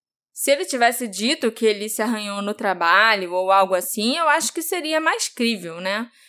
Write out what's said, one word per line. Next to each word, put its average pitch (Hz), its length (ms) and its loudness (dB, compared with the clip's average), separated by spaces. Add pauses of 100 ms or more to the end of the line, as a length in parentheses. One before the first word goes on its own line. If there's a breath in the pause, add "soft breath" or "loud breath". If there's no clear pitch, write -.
(320)
Se - 180 -4
ele 285 140 2
tivesse 247 420 0
dito 226 460 -2
que 226 120 -4
ele 214 240 0
se 220 140 -4
arranhou 208 400 -4
no 202 120 -4
trabalho 190 760 2
ou 185 200 2
algo 190 220 6
assim, 214 420 -2
eu 330 120 0
acho 320 240 0
que 330 100 -8
seria 311 380 -2
mais 349 280 -2
crível, 175 520 -4
né? 202 300 -4 (180 soft breath)